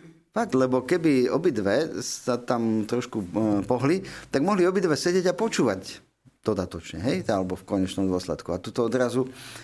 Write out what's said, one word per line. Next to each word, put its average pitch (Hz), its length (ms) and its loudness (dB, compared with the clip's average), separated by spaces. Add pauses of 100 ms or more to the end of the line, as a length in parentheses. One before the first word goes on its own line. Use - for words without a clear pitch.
(340)
Fakt, 226 240 0
lebo 131 240 4
keby 147 480 4
obidve 120 720 2
sa 120 400 -4
tam 113 480 0
trošku, 120 360 -4
e, - 20 -10 (380)
pohli, 135 360 2 (320)
tak 135 80 4
mohli 185 240 4
obidve 185 320 2
sedieť 180 360 2
a 180 40 -10
počúvať 131 640 0 (440)
dodatočne, 90 580 -4
hej, 170 240 -2
alebo 92 300 0
v - 100 -16
konečnom 98 380 0
dôsledku. 90 480 -2
A 92 80 -4
tuto 113 240 -2
odrazu, 123 420 0 (360)